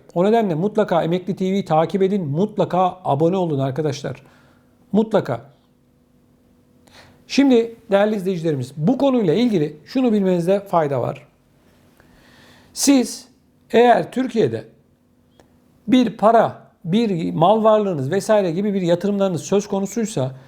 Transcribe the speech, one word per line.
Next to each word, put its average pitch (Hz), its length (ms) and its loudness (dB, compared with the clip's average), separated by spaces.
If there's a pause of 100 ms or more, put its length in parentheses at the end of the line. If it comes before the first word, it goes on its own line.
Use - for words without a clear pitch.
(140)
O 175 120 0
nedenle 214 300 0
mutlaka 190 480 0
Emekli 180 320 -4
T 185 100 -6
V'yi 190 200 -2
takip 165 360 0
edin. 190 260 -2
Mutlaka 180 760 -2
abone 165 340 0
olun 160 220 -2
arkadaşlar. 135 640 -6 (680)
Mutlaka. 196 500 -2 (1900)
Şimdi 247 480 2 (160)
değerli 208 240 2
izleyicilerimiz, 165 640 -4
bu 196 200 0
konuyla 247 360 2
ilgili 202 520 0
şunu 247 280 0
bilmenizde 185 460 0
fayda 156 420 -2
var. - 260 -8 (1500)
Siz - 540 0 (440)
eğer 220 400 4
Türkiye'de 175 540 -2 (1200)
bir 240 300 2
para, 202 520 2 (160)
bir 180 480 -2
mal 190 300 2
varlığınız 196 480 2
vesaire 196 400 0
gibi 202 220 -2
bir 196 80 -2
yatırımlarınız 180 600 -2
söz 202 260 -2
konusuysa 196 640 -4 (160)